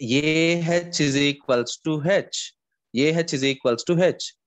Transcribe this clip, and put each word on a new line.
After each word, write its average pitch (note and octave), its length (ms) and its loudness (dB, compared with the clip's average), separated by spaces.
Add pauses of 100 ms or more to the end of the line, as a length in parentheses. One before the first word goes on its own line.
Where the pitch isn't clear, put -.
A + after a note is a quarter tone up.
A D#3 600 0
H E3+ 380 -2
is C#3 160 2
equals C#3 720 0
to D#3 200 -2
H, - 480 -2 (420)
A D#3 220 2
H E3+ 160 -2
is C3+ 120 -2
equals C3 400 0
to F3 180 2
H, - 300 -2 (140)